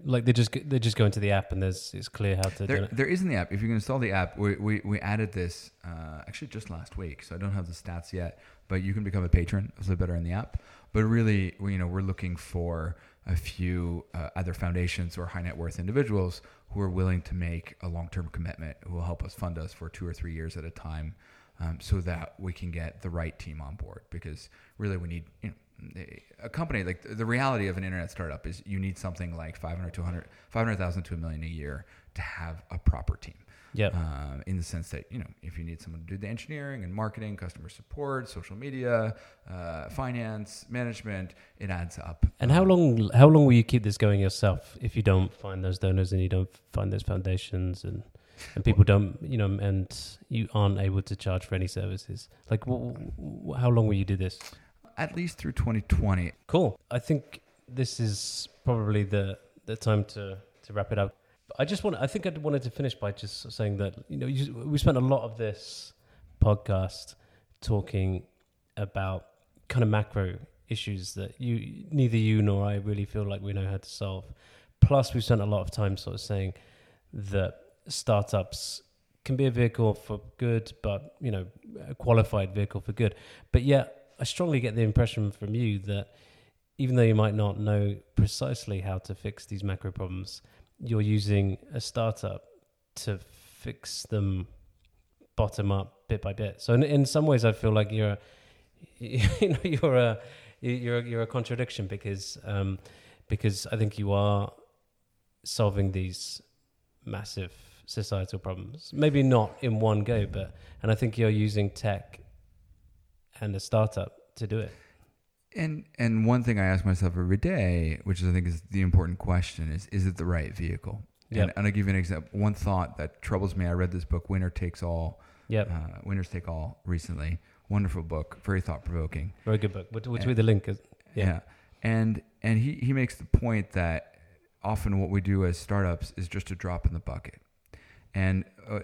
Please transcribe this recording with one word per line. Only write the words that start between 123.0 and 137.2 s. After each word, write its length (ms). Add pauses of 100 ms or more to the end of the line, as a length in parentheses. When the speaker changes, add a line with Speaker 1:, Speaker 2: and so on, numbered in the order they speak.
Speaker 2:
troubles 340
me, 100
I 60
read 200
this 140
book, 240
Winner 220
Takes 320
All, 380 (260)
Speaker 1:
Yep. 240
Speaker 2:
uh, 20 (300)
Winners 240
Take 200
All 380
recently. 540 (300)
Wonderful 340
book, 400
very 180
thought-provoking. 720 (120)
Speaker 1:
Very 120
good 160
book. 180
We'll, 140
we'll 120
Speaker 2:
And 60
Speaker 1:
tweet 120
the 80
link. 240
Yeah. 80 (400)
Speaker 2:
yeah. 240 (420)
And, 400 (220)
and 160
he, 140
he 200
makes 220
the 100
point 460
that 460 (460)
often 360
what 100
we 120
do 240
as 120
startups 600
is 100
just 240
a 40
drop 300
in 80
the 60
bucket. 420 (720)